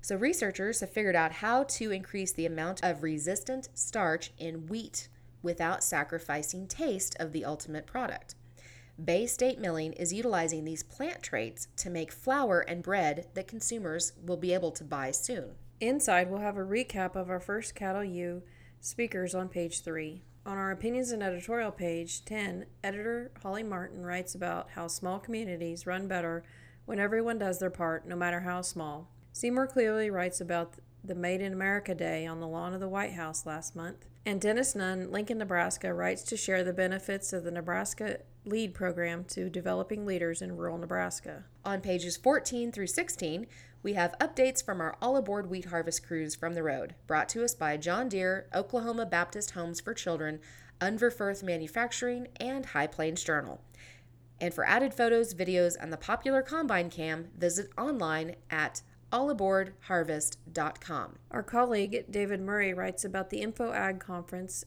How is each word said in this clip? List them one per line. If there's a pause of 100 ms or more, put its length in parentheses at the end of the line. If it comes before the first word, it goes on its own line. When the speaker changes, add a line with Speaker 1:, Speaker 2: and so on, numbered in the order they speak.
Speaker 1:
So
researchers
have
figured
out
how
to
increase
the
amount
of
resistant
starch
in
wheat (340)
without
sacrificing
taste
of
the
ultimate
product. (680)
Bay
State
Milling
is
utilizing
these
plant
traits (120)
to
make
flour
and
bread
that
consumers (120)
will
be
able
to
buy
soon. (240)
Speaker 2:
Inside,
we'll
have
a
recap
of
our
first
Cattle
U (360)
speakers
on
page
three. (220)
On
our
opinions
and
editorial
page
ten, (180)
editor (100)
Holly
Martin
writes
about
how
small
communities
run
better (400)
when
everyone
does
their
part,
no
matter
how
small. (220)
Seymour
Cleary
writes
about (280)
the
Made
in
America
Day
on
the
lawn
of
the
White
House
last
month. (180)
And
Dennis
Nunn,
Lincoln,
Nebraska,
writes
to
share
the
benefits
of
the
Nebraska (260)
Lead
program
to
developing
leaders
in
rural
Nebraska. (200)
Speaker 1:
On
pages
fourteen
through
sixteen, (340)
we
have
updates
from
our
All
Aboard
Wheat
Harvest
cruise
from
the
road, (100)
brought
to
us
by
John
Deere,
Oklahoma
Baptist
Homes
for
Children, (400)
Unverferth
Manufacturing, (140)
and
High
Plains
Journal. (800)
And
for
added
photos,
videos,
and
the
popular
Combine
Cam, (100)
visit
online (160)
at (300)
allaboardharvest (160)
dot
com. (120)
Speaker 2:
Our
colleague
David
Murray
writes
about
the
Info
Ag
Conference